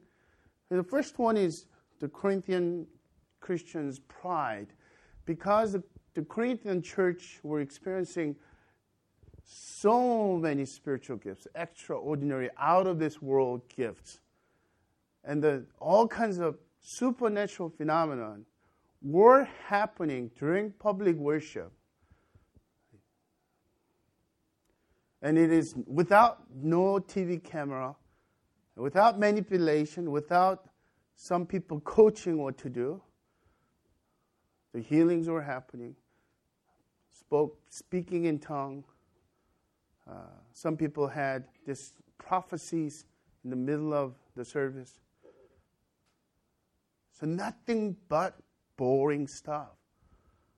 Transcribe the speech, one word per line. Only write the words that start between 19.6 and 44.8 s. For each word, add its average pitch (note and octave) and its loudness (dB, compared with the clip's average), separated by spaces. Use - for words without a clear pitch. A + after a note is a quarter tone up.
happening E3 -2
during F#3+ -2
public G3 0
worship. D3 -4
And D#3 4
it E3 6
is D#3+ 2
without F3+ 4
no E3+ 2
T F#3+ -4
V F3 -2
camera, C#3 -8
without F#3+ 4
manipulation, F3 2
without F3 2
some F3 -2
people E3+ -6
coaching G#3+ 4
what C3+ -4
to - -12
do. B2+ -6
The A#2+ -8
healings E3 2
were E3 -2
happening, C3 -10
spoke, D3 -2
speaking F3 -6
in D3+ -2
tongue. C#3 -10
Uh, - -20
some D#3+ -4
people D3 -2
had C3+ -4
these C3+ -10
prophecies E3 -6
in B2+ -12
the B2+ -4
middle D3 -2
of C#3 -2
the B2 -10
service. C3+ -6